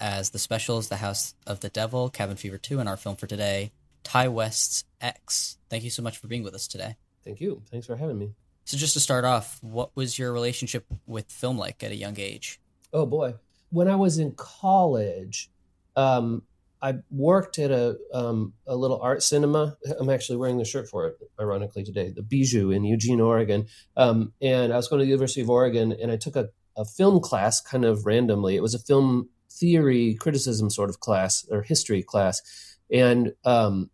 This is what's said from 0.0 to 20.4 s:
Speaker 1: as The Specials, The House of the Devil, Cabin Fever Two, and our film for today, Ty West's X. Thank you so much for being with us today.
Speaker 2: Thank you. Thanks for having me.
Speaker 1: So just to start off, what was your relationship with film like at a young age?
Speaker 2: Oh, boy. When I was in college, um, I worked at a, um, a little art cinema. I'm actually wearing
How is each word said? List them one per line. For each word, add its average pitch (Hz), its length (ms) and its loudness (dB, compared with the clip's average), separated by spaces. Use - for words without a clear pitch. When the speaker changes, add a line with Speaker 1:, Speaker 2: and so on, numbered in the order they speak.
Speaker 1:
as 98 300 -4
The - 60 -10
Specials, 113 520 -4
The 101 80 -6
House 101 360 -6
of 101 140 -8
the 104 80 -8
Devil, 123 400 -4
Cabin 101 260 -6
Fever 98 220 -10
Two, 135 240 -4
and 107 80 -4
our 95 80 -6
film 98 180 -8
for - 100 -12
today, 101 460 -4
Ty 127 240 2
West's 113 560 -2
X. - 600 -6
Thank 113 160 -4
you 120 40 -8
so 120 140 -8
much 113 140 -8
for - 100 -18
being 113 160 -6
with 98 120 -12
us 104 120 -10
today. 101 300 -10
Speaker 2:
Thank 101 160 -14
you. 170 220 -6
Thanks 120 160 -10
for 120 80 -6
having 139 220 -6
me. 104 160 -8
Speaker 1:
So - 100 -6
just 143 200 0
to 151 40 -2
start 127 240 0
off, 123 380 0
what 113 340 -8
was 127 240 -6
your 123 140 -4
relationship 120 520 -4
with 113 240 -10
film 123 260 -4
like 95 240 -8
at 107 120 -8
a - 20 -8
young 104 240 -8
age? 101 400 -10
Speaker 2:
Oh, 151 140 2
boy. 127 300 -2
When 175 180 4
I 196 80 4
was 185 240 4
in 151 140 0
college, 110 1160 0
um, 123 460 2
I 135 180 -4
worked 165 480 2
at 143 120 2
a, 120 260 2
um, 113 400 -2
a 135 80 -4
little 127 280 0
art 127 200 0
cinema. 147 540 2
I'm 135 100 -2
actually 127 280 0
wearing 123 200 0